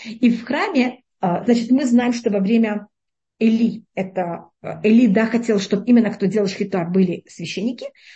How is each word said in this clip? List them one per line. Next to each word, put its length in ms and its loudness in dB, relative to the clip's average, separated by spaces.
И 240 0
в 160 -2
храме, 580 -2
а, 240 -2
значит, 280 2
мы 140 2
знаем, 280 2
что 160 -4
во 100 0
время 480 0
Эли — 460 0
это, 560 -8
а, 200 -12
Эли, 260 4
да, 180 4
хотел, 340 0
чтобы 280 -4
именно 220 4
кто 160 -4
делал 220 0
шхита, 380 -4
были 420 0
священники, 600 -8